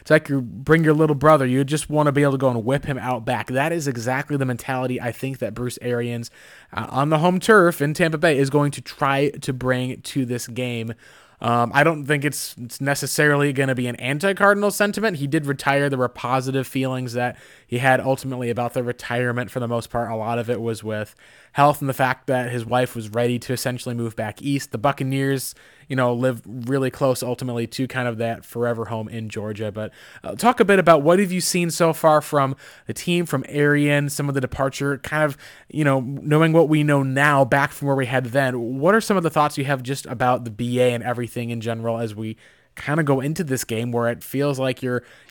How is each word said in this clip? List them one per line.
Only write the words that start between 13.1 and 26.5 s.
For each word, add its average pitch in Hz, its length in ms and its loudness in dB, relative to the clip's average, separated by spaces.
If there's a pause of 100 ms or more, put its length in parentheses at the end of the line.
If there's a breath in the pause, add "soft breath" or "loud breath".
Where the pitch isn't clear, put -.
gonna 135 220 0
be 123 140 -2
an 120 80 -6
anti-Cardinal 196 760 2
sentiment. 208 480 0
He 139 80 -2
did 135 180 0
retire. 139 460 0
There 135 80 0
were 123 100 0
positive 131 580 -2
feelings 131 460 -4
that 120 240 -4 (300 loud breath)
he 120 100 -4
had 131 240 4
ultimately 131 480 -4
about 120 240 -4
the 127 100 -4
retirement 123 680 -4
for 127 100 -6
the 117 80 -4
most 117 220 -4
part. 117 200 -4
A 113 60 -4
lot 113 220 -4
of 117 100 -4
it 117 140 -4
was 113 200 -6
with 107 320 -8 (380 soft breath)
health 147 280 4
and 139 100 -2
the 127 40 -6
fact 127 340 -2
that 123 220 0
his 120 140 -4
wife 123 300 0
was 110 160 -8
ready 120 300 0
to - 120 -6
essentially 123 420 -4
move 117 220 -6
back 107 260 -6
east. 139 300 -4
The 127 60 -8
Buccaneers, 135 760 -2 (340 soft breath)
you 135 80 -4
know, 123 160 2
live 123 340 0
really 127 440 -2